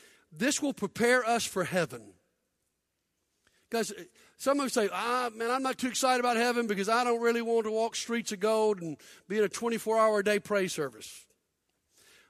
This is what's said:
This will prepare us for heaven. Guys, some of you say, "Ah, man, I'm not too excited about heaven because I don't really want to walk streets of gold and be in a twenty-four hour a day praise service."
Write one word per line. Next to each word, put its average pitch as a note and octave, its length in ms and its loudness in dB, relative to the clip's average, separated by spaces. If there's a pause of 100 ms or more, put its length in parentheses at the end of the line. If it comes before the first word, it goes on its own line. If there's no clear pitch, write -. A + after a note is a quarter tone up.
(320)
This G#3 280 0
will C#4 140 -2
prepare A#3+ 500 2
us A#3 200 0
for - 180 -4
heaven. C3 520 -4 (1600)
Guys, A3+ 220 -2 (440)
some C#4 240 0
of C#4 40 -2
you A#3+ 60 -4
say, G#3+ 220 2
"Ah, A#3+ 420 -2
man, A3+ 160 -4
I'm C4 120 0
not C4 140 -2
too B3+ 120 -4
excited B3+ 320 2
about A#3+ 160 2
heaven A#3+ 300 2
because G3+ 220 -2
I A#3 160 4
don't A#3 160 0
really A#3 220 2
want A3+ 240 0
to G#3+ 40 -4
walk A3 260 -2
streets A#3 360 -4
of G3 80 -8
gold G#3+ 400 2
and D#3+ 160 -8 (320)
be G#3 100 -2
in G#3+ 60 4
a F#3+ 40 2
twenty-four A3 500 -2
hour A3 220 6
a G3 40 0
day G#3 140 2
praise F#3+ 340 -2
service." B2+ 540 -8 (1040)